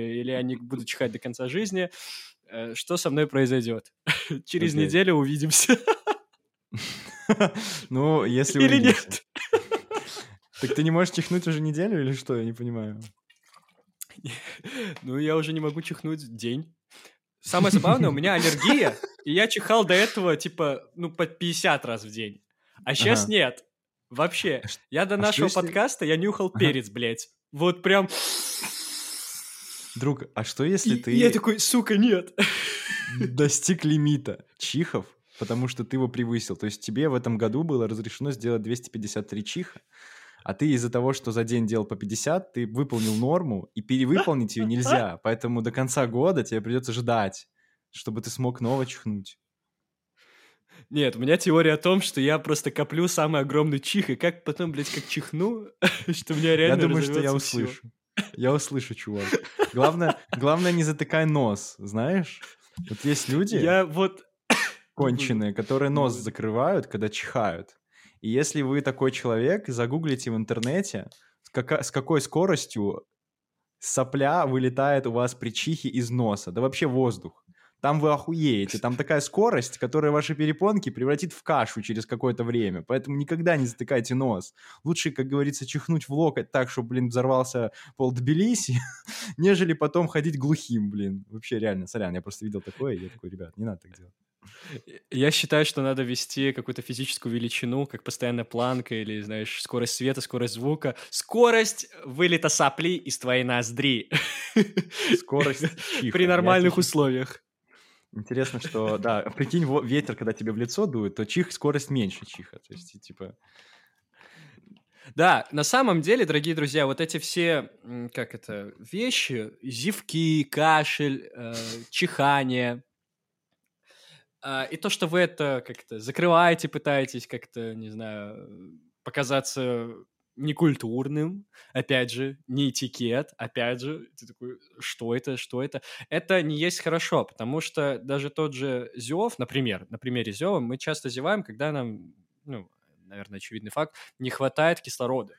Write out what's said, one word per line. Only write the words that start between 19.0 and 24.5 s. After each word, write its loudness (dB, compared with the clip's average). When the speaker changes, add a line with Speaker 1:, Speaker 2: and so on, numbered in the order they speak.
Speaker 2:
<laughs> -20
Speaker 1:
и -2
я 4
чихал 4
до 6
этого, 4
типа, -4
ну, -6
по 0
пятьдесят 0
раз -6
в -16
день. -10
А 0
щас 4
Speaker 2:
Ага. -2
Speaker 1:
нет. 2
Вообще. 0